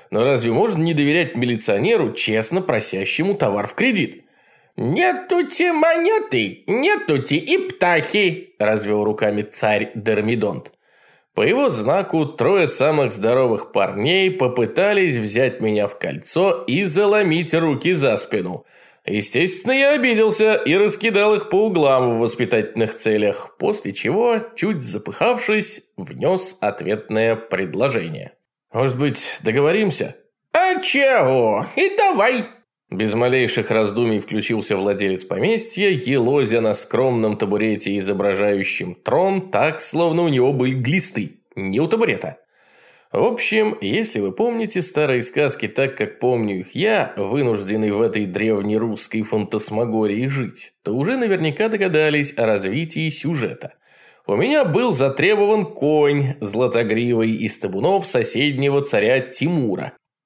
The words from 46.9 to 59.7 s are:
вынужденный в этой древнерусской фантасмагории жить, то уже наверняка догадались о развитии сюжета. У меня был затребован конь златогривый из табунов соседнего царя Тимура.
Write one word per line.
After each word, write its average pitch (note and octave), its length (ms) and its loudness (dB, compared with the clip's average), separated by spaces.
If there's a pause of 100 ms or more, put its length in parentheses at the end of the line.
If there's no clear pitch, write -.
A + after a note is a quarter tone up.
вынужденный G#2+ 760 0
в G2+ 100 0
этой G#2+ 260 0
древнерусской G#2+ 960 -2
фантасмагории A2 1080 -2
жить, C3+ 440 -6 (120)
то G#2 100 -4
уже E3+ 220 0
наверняка G3 520 0
догадались D#3 680 2
о A#2 100 2
развитии B2+ 600 -2
сюжета. D3+ 680 -6 (520)
У G2+ 100 0
меня C4 280 2
был G#3+ 280 2
затребован G3 720 2
конь D3 760 2
златогривый A2+ 920 0
из A2 260 -2
табунов C3+ 480 0
соседнего C#3 760 0
царя A#2 360 2
Тимура. C3 760 -2 (320)